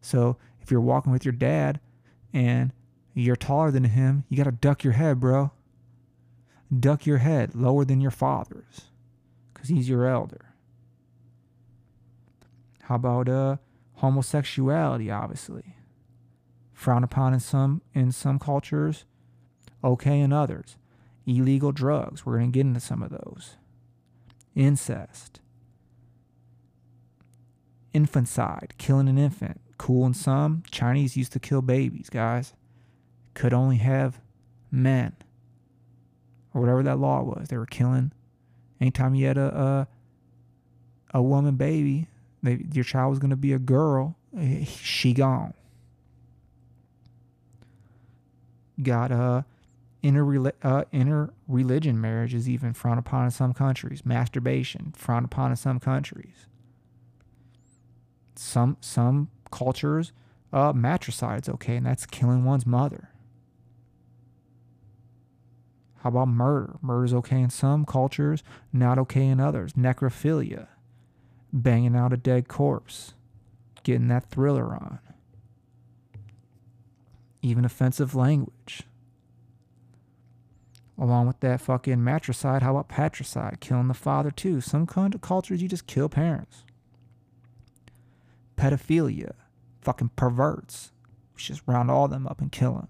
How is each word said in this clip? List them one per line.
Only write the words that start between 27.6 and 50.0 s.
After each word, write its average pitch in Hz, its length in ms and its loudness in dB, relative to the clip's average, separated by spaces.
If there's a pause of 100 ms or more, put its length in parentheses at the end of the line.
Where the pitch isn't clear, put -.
Infanticide, 135 840 0
killing 135 300 2
an 135 100 4
infant, - 440 0 (160)
cool 127 280 2
in 127 80 2
some. 151 560 0
Chinese 131 460 0
used 131 160 -4
to 127 80 -6
kill 135 220 0
babies, 127 480 -2
guys. 120 440 -4 (800)
Could 123 200 2
only 127 240 4
have 131 420 0 (500)
men. 131 460 2 (1400)
Or 131 60 -2
whatever 123 240 4
that 135 160 0
law 135 240 0
was. 131 240 -8
They 123 100 -6
were 117 80 -6
killing. 127 460 0 (720)
Anytime 131 340 2
you 135 120 2
had 135 100 2
a, 139 500 0 (1300)
a, 135 60 2
a - 20 4
woman 139 340 2
baby, 143 540 0 (340)
they, 123 300 0
your 127 100 0
child 131 280 0
was 135 80 0
gonna 135 180 0
be 139 160 0
a 131 60 0
girl, 135 580 2 (180)
eh, 151 300 -2
she - 480 -2
gone. 131 400 0 (3250)
Got, 123 300 0
uh, 123 320 2 (600)